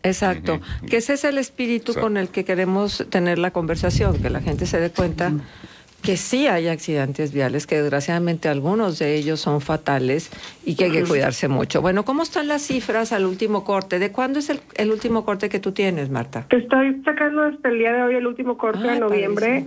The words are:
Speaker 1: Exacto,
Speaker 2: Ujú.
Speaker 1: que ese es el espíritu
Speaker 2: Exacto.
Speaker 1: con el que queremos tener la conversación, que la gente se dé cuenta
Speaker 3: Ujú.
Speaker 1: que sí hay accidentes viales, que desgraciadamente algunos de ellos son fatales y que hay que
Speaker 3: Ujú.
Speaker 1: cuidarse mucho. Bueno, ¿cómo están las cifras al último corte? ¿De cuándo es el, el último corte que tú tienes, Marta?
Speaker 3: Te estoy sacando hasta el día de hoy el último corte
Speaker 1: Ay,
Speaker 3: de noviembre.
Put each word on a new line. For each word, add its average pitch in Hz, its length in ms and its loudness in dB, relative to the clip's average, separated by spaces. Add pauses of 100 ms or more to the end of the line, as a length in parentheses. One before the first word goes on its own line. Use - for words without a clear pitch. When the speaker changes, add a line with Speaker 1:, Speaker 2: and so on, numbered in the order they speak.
Speaker 1:
Exacto, 180 520 0
Speaker 2:
Ujú. - 340 -8
Speaker 1:
que 226 80 2
ese 233 160 0
es 277 100 -2
el 285 140 0
espíritu 240 560 -2
Speaker 2:
Exacto. 233 80 -4
Speaker 1:
con 214 160 0
el 185 100 0
que 185 160 -4
queremos 190 680 0
tener 175 300 2
la 180 120 0
conversación, 170 720 2
que - 80 0
la 135 120 -2
gente 160 240 -2
se 165 160 0
dé 170 100 0
cuenta 175 380 0
Speaker 3:
Ujú. 151 100 0 (640)
Speaker 1:
que 190 140 2
sí 269 300 2
hay 170 200 2
accidentes 147 680 -2
viales, 139 320 0
que 151 120 0
desgraciadamente 160 720 0
algunos 165 500 0
de 151 160 2
ellos 151 240 0
son 147 220 0
fatales 143 680 0 (360)
y - 100 -2
que 185 100 4
hay 175 60 2
que 160 120 2
Speaker 3:
Ujú. 175 60 0
Speaker 1:
cuidarse 139 380 2
mucho. 135 340 2
Bueno, 190 240 2
¿cómo 269 160 0
están 320 260 -2
las 294 140 0
cifras 226 500 -2
al 202 140 2
último 196 380 0
corte? 196 340 0
¿De 196 140 0
cuándo 269 280 -2
es 285 100 -2
el, 285 100 -2 (160)
el 214 160 2
último 220 340 0
corte 202 240 -2
que 196 100 -2
tú 196 120 -2
tienes, 180 400 0
Marta? 120 380 -4
Speaker 3:
Te 247 80 4
estoy 269 460 2
sacando 302 380 0
hasta 294 280 0
el 233 100 2
día 226 140 2
de 247 100 0
hoy 247 120 2
el 247 120 0
último 240 300 -4
corte 220 300 -2
Speaker 1:
Ay, 240 60 2
Speaker 3:
de 240 60 0
noviembre. 208 680 0